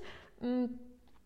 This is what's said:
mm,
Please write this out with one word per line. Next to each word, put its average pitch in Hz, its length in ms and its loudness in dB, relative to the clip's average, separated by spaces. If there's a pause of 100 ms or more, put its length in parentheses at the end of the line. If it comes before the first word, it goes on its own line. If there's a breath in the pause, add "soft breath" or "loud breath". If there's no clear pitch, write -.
(400 loud breath)
mm, 247 260 4 (600)